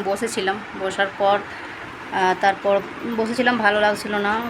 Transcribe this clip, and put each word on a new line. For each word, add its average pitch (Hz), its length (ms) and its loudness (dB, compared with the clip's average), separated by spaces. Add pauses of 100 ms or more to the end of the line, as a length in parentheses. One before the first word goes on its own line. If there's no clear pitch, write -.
বসেছিলাম, 196 500 -2 (240)
বসার 190 280 0 (100)
পর, 202 220 4
আহ, - 1000 -2
তারপর 196 380 4 (380)
বসেছিলাম, 240 400 2
ভালো 208 240 4
লাগছিল 208 360 2
না, 208 320 0